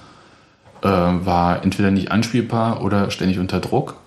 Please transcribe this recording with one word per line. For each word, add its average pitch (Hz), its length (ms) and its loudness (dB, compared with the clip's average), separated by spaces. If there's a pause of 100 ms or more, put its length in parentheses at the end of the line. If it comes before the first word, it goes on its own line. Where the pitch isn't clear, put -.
(800)
äh, 101 80 -2
war 87 720 2
entweder 98 280 2
nicht 98 200 0
anspielbar 113 720 0
oder 98 260 0
ständig 92 300 -2
unter 95 220 -2
Druck. - 340 -4 (120)